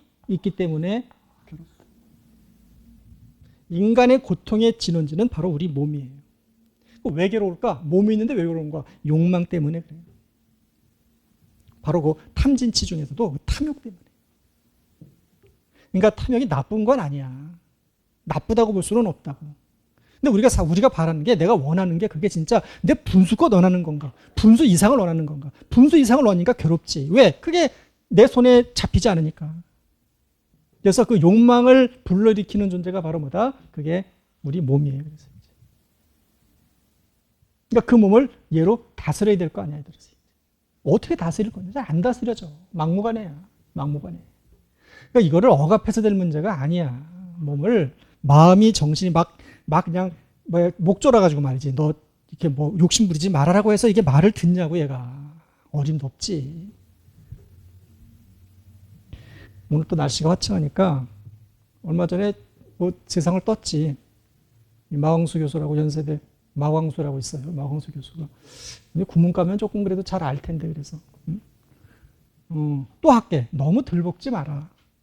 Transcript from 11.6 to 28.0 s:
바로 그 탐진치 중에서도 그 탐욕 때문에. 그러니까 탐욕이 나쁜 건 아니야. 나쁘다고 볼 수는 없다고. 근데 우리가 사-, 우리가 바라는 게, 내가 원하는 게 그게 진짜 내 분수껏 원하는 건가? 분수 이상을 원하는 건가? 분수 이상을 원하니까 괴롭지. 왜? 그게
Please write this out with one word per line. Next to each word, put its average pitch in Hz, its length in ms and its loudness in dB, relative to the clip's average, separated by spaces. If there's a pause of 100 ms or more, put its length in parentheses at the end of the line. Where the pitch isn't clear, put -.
바로 165 180 -2
그 151 140 0 (200)
탐진치 254 520 0
중에서도 156 460 -6
그 139 120 -8
탐욕 - 380 -6
때문에. 190 180 -20 (1900)
그러니까 196 200 2
탐욕이 247 380 -2
나쁜 185 360 -4
건 254 160 0
아니야. 143 580 -10 (680)
나쁘다고 214 480 -4
볼 185 120 -4
수는 220 220 0
없다고. 147 560 -12 (600)
근데 269 100 2
우리가 214 160 4
사-, 202 140 2
우리가 175 260 2
바라는 160 360 -2
게, 233 100 2
내가 180 220 2
원하는 165 420 -2
게 113 80 -2
그게 175 220 -4
진짜 175 340 0 (180)
내 294 140 2
분수껏 220 580 2
원하는 180 300 4
건가? 151 300 -8 (240)
분수 226 280 6
이상을 208 320 4
원하는 165 300 0
건가? 147 240 -12 (180)
분수 302 300 6
이상을 262 260 4
원하니까 190 280 2
괴롭지. 156 580 -2
왜? 202 300 6
그게 330 300 0 (380)